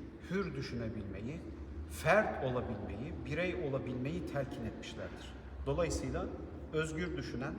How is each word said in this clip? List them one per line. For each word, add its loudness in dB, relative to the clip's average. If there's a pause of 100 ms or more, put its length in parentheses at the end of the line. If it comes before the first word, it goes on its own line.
(320)
hür 2
düşünebilmeyi, -2 (500)
fert 6
olabilmeyi, 0 (120)
birey 2 (140)
olabilmeyi 0
telkin -2
etmişlerdir. -6 (320)
Dolayısıyla 2 (480)
özgür 2
düşünen, -2